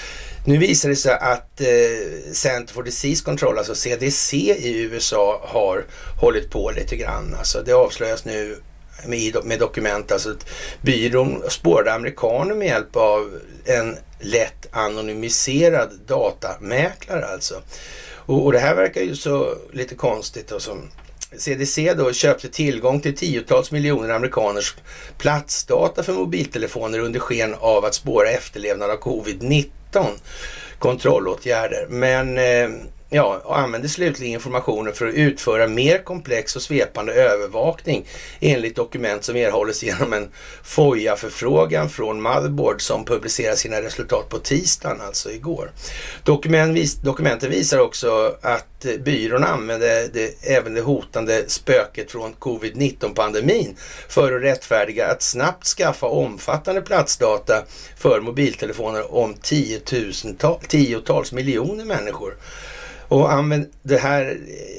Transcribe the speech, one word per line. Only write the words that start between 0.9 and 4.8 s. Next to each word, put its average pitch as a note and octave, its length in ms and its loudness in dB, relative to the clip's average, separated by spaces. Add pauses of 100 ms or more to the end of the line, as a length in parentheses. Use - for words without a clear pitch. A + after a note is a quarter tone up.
sig C3+ 160 2
att, - 480 0
eh, A2+ 720 2
Center B2 420 0
for B2 80 -8
Disease C#3 420 -2
Control, C#3 340 0
alltså G#2+ 160 -4
C A#2+ 260 -2
D C3 100 2
C - 260 2 (220)
i A#2+ 200 -2
U A2+ 180 -4